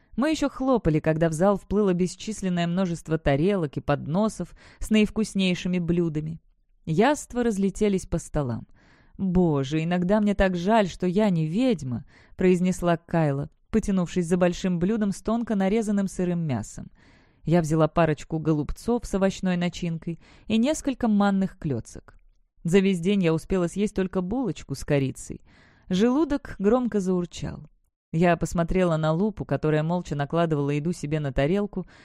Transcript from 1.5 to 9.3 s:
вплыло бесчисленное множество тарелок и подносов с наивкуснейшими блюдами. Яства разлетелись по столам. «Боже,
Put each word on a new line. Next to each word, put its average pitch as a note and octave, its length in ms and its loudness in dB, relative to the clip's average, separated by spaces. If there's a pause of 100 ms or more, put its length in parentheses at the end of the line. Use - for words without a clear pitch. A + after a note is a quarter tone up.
вплыло F#3+ 360 0
бесчисленное F3+ 720 -2
множество E3+ 500 -2
тарелок D#3 600 0
и C3+ 40 -4
подносов D#3 760 -2 (240)
с - 100 -6
наивкуснейшими F#3+ 880 0
блюдами. E3 640 -2 (440)
Яства A#3 580 2
разлетелись G3 640 0
по F3 100 -4
столам. B2+ 500 -4 (500)
«Боже, D#3+ 680 2